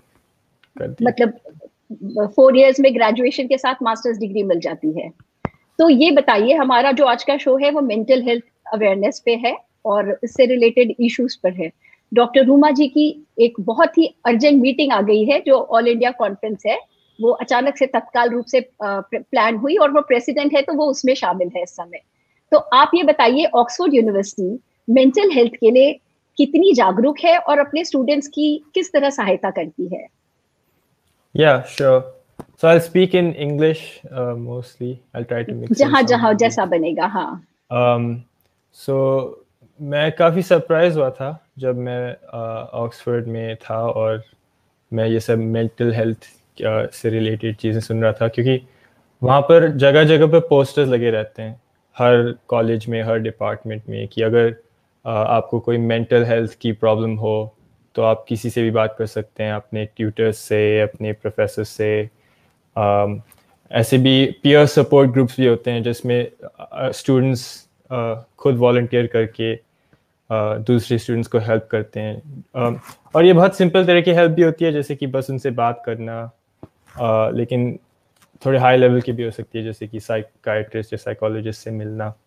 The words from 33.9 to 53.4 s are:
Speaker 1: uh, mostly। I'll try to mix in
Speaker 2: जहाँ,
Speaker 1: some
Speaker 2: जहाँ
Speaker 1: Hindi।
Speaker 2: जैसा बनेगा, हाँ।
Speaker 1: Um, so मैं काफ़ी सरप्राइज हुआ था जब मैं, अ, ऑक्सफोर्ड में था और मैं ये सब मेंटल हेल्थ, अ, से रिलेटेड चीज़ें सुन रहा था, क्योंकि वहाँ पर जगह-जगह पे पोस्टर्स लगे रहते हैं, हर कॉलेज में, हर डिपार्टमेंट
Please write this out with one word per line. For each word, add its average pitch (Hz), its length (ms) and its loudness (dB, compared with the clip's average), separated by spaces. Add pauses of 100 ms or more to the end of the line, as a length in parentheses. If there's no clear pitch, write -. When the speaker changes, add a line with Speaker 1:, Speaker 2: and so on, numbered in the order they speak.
Speaker 1:
uh, 120 200 -6 (100)
mostly। 123 460 -12 (220)
I'll 120 160 -10
try 117 160 -6
to 120 80 -10
mix 117 120 -12
in 120 40 0
Speaker 2:
जहाँ, 269 200 2
Speaker 1:
some 262 140 4
Speaker 2:
जहाँ 233 220 0
Speaker 1:
Hindi। 214 120 0
Speaker 2:
जैसा 226 240 0
बनेगा, 165 420 -2
हाँ। 190 380 -8 (280)
Speaker 1:
Um, 120 440 0 (720)
so 135 400 -2 (540)
मैं 147 320 -4
काफ़ी 170 300 2
सरप्राइज 165 540 0
हुआ 135 140 0
था 139 360 -14 (120)
जब 127 200 -4
मैं, 123 380 -8 (160)
अ, 113 400 -10
ऑक्सफोर्ड 120 540 -6
में 113 300 -10
था 113 320 -6
और 110 340 -4 (720)
मैं 113 160 -2
ये 113 120 0
सब 113 180 -2
मेंटल 113 540 -2
हेल्थ, 113 260 -2 (460)
अ, 110 220 -2
से - 240 -6
रिलेटेड 110 460 -4
चीज़ें 110 240 -4
सुन 113 220 -6
रहा 110 100 2
था, 113 160 -2
क्योंकि 127 380 -2 (560)
वहाँ 131 180 4
पर 160 360 4
जगह-जगह 151 500 6
पे 160 140 4
पोस्टर्स 143 480 2
लगे 120 220 0
रहते 107 320 -6
हैं, 110 200 -14 (320)
हर 120 440 2 (100)
कॉलेज 113 400 -2
में, 113 140 -4
हर 113 160 -2
डिपार्टमेंट 110 680 -8